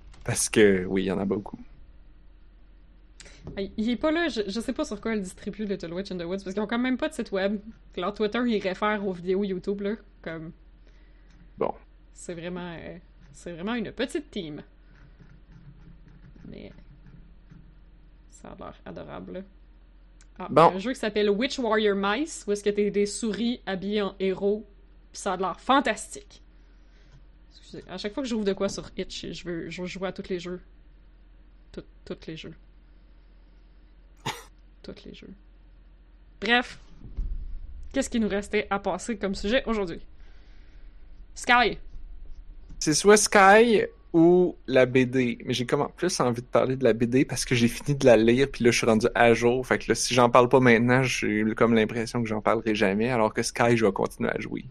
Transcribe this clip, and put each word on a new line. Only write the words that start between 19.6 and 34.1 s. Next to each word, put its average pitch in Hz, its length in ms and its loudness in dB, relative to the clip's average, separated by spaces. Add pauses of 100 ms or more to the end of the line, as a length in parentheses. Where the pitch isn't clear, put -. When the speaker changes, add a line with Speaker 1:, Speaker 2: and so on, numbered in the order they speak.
Speaker 2:
Ah, 185 120 -10
Speaker 1:
Bon. 156 180 8
Speaker 2:
il - 20 8
y 180 40 -8
a - 20 -4
un - 20 -4
jeu 220 140 -6
qui 254 80 -8
s'appelle 208 300 0
Witch 247 280 -2
Warrior 214 380 0
Mice, 208 500 -4
où 202 60 -2
est-ce 202 120 -6
que 208 60 2
t'es 208 200 0
des 202 160 0
souris 220 600 -4
habillées 196 360 -4
en 190 160 -4
héros, 196 460 -2 (480)
pis - 60 -18
ça 190 160 -4
a - 20 -4
l'air 180 240 -4
fantastique. - 800 -2 (1080)
Excusez, - 400 -18
à 185 80 -12
chaque 208 160 -8
fois 294 80 -6
que 254 60 -6
j'ouvre 220 160 -2
de 196 80 0
quoi 196 160 -2
sur - 280 -10
Itch, - 360 -10
je 160 120 -14
veux, 165 240 -8
je 170 140 -10
veux 180 60 -8
jouer 185 200 -8
à 180 40 -8
tous - 160 -14
les 185 100 -6
jeux. 175 220 -10 (1120)
Tout, - 100 -14 (220)
tous 175 120 -12 (100)
les 160 100 -12
jeux. 160 180 -16 (1700)